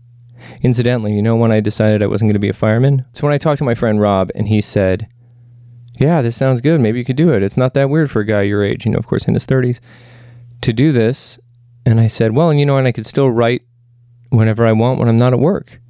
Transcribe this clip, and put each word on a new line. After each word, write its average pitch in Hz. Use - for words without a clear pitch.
Incidentally, 117
you 104
know 113
when 113
I 107
decided 107
I 101
wasn't 104
gonna 104
be 104
a -
fireman? 127
So -
when 147
I 143
talked 147
to 147
my 120
friend 107
Rob, 98
and 98
he 107
said, 95
"Yeah, 156
this 117
sounds 131
good. 151
Maybe 117
you 120
could 127
do 160
it. 98
It's 98
not 127
that 139
weird 151
for 110
a 104
guy 104
your 101
age," 101
you 113
know, -
of 113
course, -
in -
his -
thirties, 123
"to 123
do 139
this." 120
And 113
I 113
said, 110
"Well, 160
and 147
you 143
know, 139
and 131
I 123
could 113
still 139
write 117
whenever 113
I 110
want 120
when 117
I'm 113
not 123
at 123
work." 139